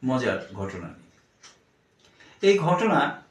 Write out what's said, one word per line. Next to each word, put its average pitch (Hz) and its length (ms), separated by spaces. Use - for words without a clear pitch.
মজার 113 480
ঘটনা 92 340
নিয়ে। - 1600
এই 196 60
ঘটনা, 175 720